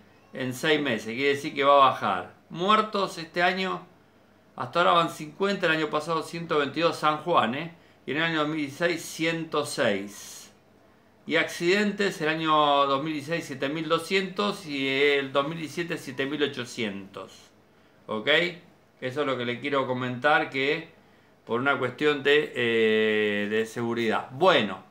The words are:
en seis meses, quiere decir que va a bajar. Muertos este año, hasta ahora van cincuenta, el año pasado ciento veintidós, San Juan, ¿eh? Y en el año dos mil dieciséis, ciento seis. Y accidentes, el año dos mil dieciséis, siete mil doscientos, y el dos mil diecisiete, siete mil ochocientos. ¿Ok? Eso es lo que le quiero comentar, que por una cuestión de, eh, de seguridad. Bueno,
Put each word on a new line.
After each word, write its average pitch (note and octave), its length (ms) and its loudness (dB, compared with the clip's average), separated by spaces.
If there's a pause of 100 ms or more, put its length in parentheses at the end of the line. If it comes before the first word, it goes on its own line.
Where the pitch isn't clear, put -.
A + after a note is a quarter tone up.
(320)
en B2+ 220 -4
seis D#3 260 2
meses, A2+ 320 -2
quiere C#3 180 0
decir C#3+ 260 -2
que C#3 80 2
va C#3+ 100 8
a C3+ 160 8
bajar. F#2+ 440 -2 (160)
Muertos G3 680 0
este E3 240 -4
año, F#3 420 0 (720)
hasta C3 240 -4
ahora F3+ 140 6
van E3 180 4
cincuenta, F3+ 560 -2
el D#3+ 60 4
año D#3 180 0
pasado D#3 320 -2
ciento E3 360 -4
veintidós, D3 380 0
San D3+ 200 0
Juan, C3+ 400 0
¿eh? E3 180 -8 (320)
Y C3 60 -4
en C#3+ 60 -2
el D#3+ 40 0
año E3 160 0
dos D3 100 0
mil D#3+ 100 -4
dieciséis, D#3 440 -2
ciento D#3+ 640 -2
seis. - 840 -4 (760)
Y C#3+ 100 -2
accidentes, F#3 840 0
el D3+ 80 0
año D#3+ 240 0 (340)
dos C#3 160 0
mil D#3+ 120 -4
dieciséis, D3+ 320 -6
siete C#3 240 -6
mil D#3+ 180 -6
doscientos, F#3+ 800 -2
y C#3 200 -4
el C3+ 460 2
dos C#3 160 0
mil E3 100 -8
diecisiete, E3 400 -6
siete C3+ 280 -6
mil C#3+ 180 -4
ochocientos. G2+ 880 -6 (720)
¿Ok? G#2+ 220 -4 (720)
Eso C3 220 -4
es C#3 40 -4
lo C3 100 0
que A#2+ 100 -4
le A#2+ 120 -4
quiero C#3 280 0
comentar, B2+ 640 0
que C#3+ 440 -2 (540)
por A2+ 140 0
una C#3 180 2
cuestión C3+ 440 0
de, D3 320 4
eh, G#2+ 960 2
de A2 160 0
seguridad. A#2 680 -2
Bueno, C3 580 2